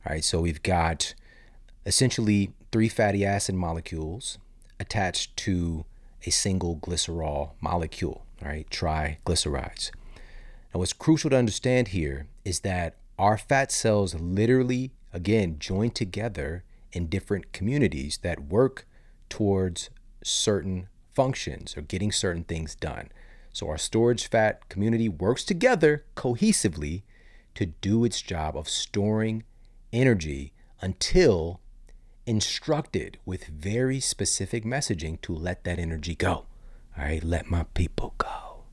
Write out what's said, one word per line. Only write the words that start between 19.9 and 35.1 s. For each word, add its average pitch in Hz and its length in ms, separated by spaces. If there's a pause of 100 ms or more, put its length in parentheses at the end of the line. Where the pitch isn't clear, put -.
certain 95 680 (240)
functions 127 640
or - 40
getting 98 300
certain 85 320
things 80 320
done. - 340 (440)
So - 160
our 76 80
storage 117 500
fat 110 400
community 113 400
works 98 380
together 170 580 (140)
cohesively 98 840 (500)
to 98 140
do 101 360
its - 180
job 78 360
of 78 100
storing 110 760 (500)
energy 80 580 (300)
until 95 800 (640)
instructed - 960
with 92 220
very 107 540
specific 107 640
messaging 92 560